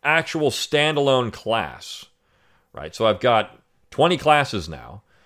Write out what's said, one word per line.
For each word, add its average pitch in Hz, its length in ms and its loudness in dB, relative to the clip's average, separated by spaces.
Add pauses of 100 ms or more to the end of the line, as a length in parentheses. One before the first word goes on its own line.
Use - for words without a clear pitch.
actual 156 460 2
standalone 143 800 2
class, - 720 -6 (680)
right? 80 220 -14
So 113 100 -4
I've 104 140 2
got 117 420 0 (300)
twenty 165 260 2
classes 135 520 0
now. 69 340 -16 (240)